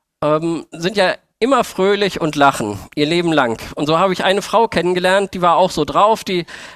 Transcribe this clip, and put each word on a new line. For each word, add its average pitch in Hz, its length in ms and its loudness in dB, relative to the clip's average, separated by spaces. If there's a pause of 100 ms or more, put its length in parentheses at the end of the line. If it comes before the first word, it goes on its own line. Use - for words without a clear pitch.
(220)
ähm, 156 500 0
sind 185 260 -6
ja 180 160 2 (260)
immer 247 240 2
fröhlich 196 560 0
und 151 160 -2
lachen, 131 440 2 (160)
ihr 147 100 0
Leben 170 260 0
lang. 127 300 0 (140)
Und 156 100 -4
so 160 140 2
habe 190 120 2
ich 170 120 -4
eine 190 180 0
Frau 220 260 0
kennengelernt, 185 680 0
die 175 80 -4
war 170 140 4
auch 180 120 2
so 151 160 -2
drauf, 190 380 2
die 175 240 -4 (280)